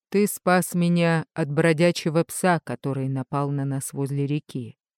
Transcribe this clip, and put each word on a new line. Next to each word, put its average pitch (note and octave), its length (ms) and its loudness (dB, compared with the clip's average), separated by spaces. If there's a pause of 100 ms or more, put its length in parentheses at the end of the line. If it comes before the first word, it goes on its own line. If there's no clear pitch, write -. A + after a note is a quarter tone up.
(100)
"Ты G3+ 160 4
спас - 480 0
меня E3+ 600 2
от D3+ 160 -4
бродячего E3 760 2
пса, F3 360 0
который C3 480 -6
напал C#3 420 -4
на C#3+ 140 -2
нас C3+ 280 -6
возле C#3 340 -4
реки. C3+ 520 -6 (200)